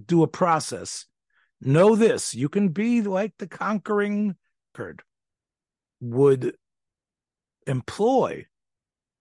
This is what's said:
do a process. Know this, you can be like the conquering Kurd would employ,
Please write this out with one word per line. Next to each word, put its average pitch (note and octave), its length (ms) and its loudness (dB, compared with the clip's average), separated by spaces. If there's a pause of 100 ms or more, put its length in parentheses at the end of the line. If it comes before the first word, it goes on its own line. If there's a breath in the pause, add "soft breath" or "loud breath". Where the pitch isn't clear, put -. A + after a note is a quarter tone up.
do E3 200 2
a - 40 2
process. - 800 -4 (540)
Know F3 340 6
this, G#3 400 2
you C3 140 -4
can G3+ 220 0
be A3+ 320 0
like G3 360 -4
the - 80 -14
conquering G#3 880 -4 (400)
Kurd F2+ 280 -14 (960)
would B2 560 2 (1120)
employ, C#3 800 -2 (760)